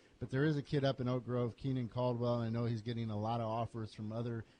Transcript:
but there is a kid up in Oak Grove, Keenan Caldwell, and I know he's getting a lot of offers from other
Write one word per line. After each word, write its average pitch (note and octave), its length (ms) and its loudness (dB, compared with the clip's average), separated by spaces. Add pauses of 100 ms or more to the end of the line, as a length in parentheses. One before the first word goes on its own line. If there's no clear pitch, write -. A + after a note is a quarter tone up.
(200)
but - 100 -8
there C3 160 4
is D#3 100 4
a C#3+ 60 0
kid C#3 240 2
up C3+ 140 2
in B2 100 0
Oak B2+ 160 0
Grove, A#2+ 320 0
Keenan C3 300 -2
Caldwell, A#2+ 540 2
and - 20 0
I A2+ 60 0
know A#2 180 2
he's A2+ 160 0
getting A#2 260 -2
a G#2+ 80 -2
lot A2+ 220 0
of A2+ 80 -2
offers A2+ 480 -2
from G#2+ 160 -6
other A#2 340 -4 (140)